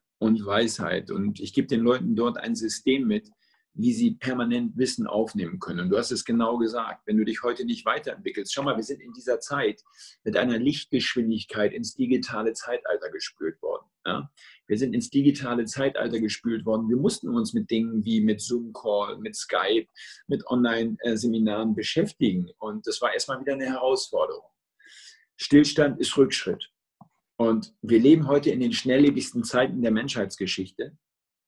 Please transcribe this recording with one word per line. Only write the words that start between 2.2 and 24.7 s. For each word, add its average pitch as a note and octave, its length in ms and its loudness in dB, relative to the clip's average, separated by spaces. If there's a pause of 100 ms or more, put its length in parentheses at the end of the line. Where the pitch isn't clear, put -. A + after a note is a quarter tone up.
ein A#2 180 -4
System A2+ 520 0
mit, A2 220 -2 (440)
wie A#2+ 200 2
sie A2+ 220 2
permanent A#2+ 640 -2
Wissen B2 300 0
aufnehmen F#2+ 520 -2
können. F2 200 -6
Und F2+ 100 -2
du G2+ 80 4
hast A#2 140 0
es A#2 140 -4
genau A#2 320 0
gesagt, A2+ 480 -4
wenn G#2+ 120 2
du A2 60 4
dich G#2+ 200 -2
heute A#2+ 200 -2
nicht A#2 220 -6
weiterentwickelst, G#2 680 -4
schau C#3 100 -2
mal, C#3 120 0
wir A2 80 -2
sind C#3 160 -8
in A#2+ 140 -18
dieser A#2+ 260 -2
Zeit C3 420 -2 (420)
mit - 120 -2
einer A#2+ 220 2
Lichtgeschwindigkeit A2+ 1120 0
ins A#2+ 220 -8
digitale A#2+ 600 0
Zeitalter - 580 -4
gespült D#2+ 500 -8
worden. E2+ 240 -6 (200)
Ja? F#2 240 -4 (380)
Wir G#2+ 100 0
sind B2 160 0
ins A2+ 160 -2
digitale C3+ 560 2
Zeitalter A#2 540 -2
gespült A2+ 460 -2
worden. A2 240 0
Wir A#2+ 80 4
mussten - 320 0
uns A#2 240 -2
mit A2 180 -2
Dingen A2+ 320 0
wie A2 160 0
mit G#2+ 220 2
Zoom-Call, G#2+ 760 -4
mit G#2+ 160 -10
Skype, G2+ 520 0 (400)
mit - 200 -2
Online-Seminaren A2+ 1300 0
beschäftigen. G#2+ 840 0
Und G#2+ 280 -8
das - 140 -4
war A2+ 140 0
erstmal B2 260 -4
wieder C#3 140 -4
eine C3+ 140 -4
Herausforderung. C3 760 0 (920)